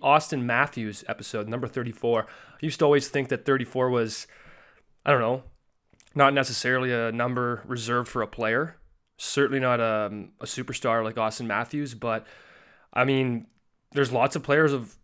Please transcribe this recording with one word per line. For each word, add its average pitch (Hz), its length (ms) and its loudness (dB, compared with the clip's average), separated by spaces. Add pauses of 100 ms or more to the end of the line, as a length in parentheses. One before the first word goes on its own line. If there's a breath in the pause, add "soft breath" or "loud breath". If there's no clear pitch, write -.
Austin 143 420 2
Matthews 120 600 -2
episode, 107 400 -6
number 117 200 -6
thirty-four. 117 600 -2
I - 320 -20
used 156 180 -4
to 165 80 4
always 143 220 4
think 139 220 -4
that 127 140 -2
thirty-four 127 460 0
was, 117 380 -2 (760 loud breath)
I - 60 0
don't 135 120 4
know, 123 200 0 (720)
not 143 220 6
necessarily 127 580 0
a 117 180 0
number 120 540 -2
reserved 120 420 -2
for 120 140 -4
a 104 60 -2
player. 117 500 -2 (400)
Certainly 135 440 0
not, 123 200 2
um, 107 580 -2
a 113 60 -12
superstar 120 580 -2
like 110 140 -6
Austin 110 300 -2
Matthews, 117 480 -4
but, 110 320 -4 (680 loud breath)
I 127 100 2
mean, 127 440 2 (460)
there's 139 180 2
lots 127 240 2
of 160 80 -4
players 147 300 4
of, 117 300 -6